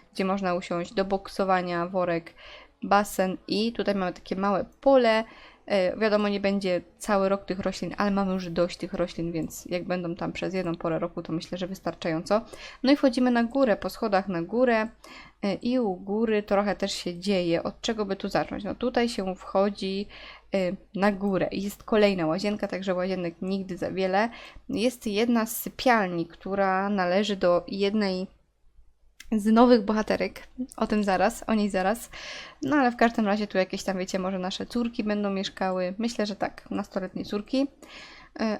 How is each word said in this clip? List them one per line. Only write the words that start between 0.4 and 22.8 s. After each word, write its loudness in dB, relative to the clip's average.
usiąść, -4
do 2
boksowania, 0
worek, -2
basen 2
i 0
tutaj -2
mamy -2
takie -8
małe 0
pole. 6
E, 2
wiadomo, 2
nie 0
będzie 0
cały 2
rok -2
tych -4
roślin, -4
ale 0
mamy 0
już -4
dość 0
tych -8
roślin, -4
więc -6
jak -4
będą -4
tam -6
przez -4
jedną -2
porę -2
roku, -6
to -10
myślę, -6
że -6
wystarczająco. -2
No 6
i 6
wchodzimy 4
na 2
górę, 2
po -6
schodach 0
na -2
górę, 2
e, 0
i -2
u 0
góry 0
trochę 2
też -2
się -6
dzieje. 2
Od -6
czego -2
by -4
tu -6
zacząć? -2
No -6
tutaj 0
się -4
wchodzi, -2
e, 0
na 4
górę 0
i -4
jest -8
kolejna 4
łazienka, -2
także -2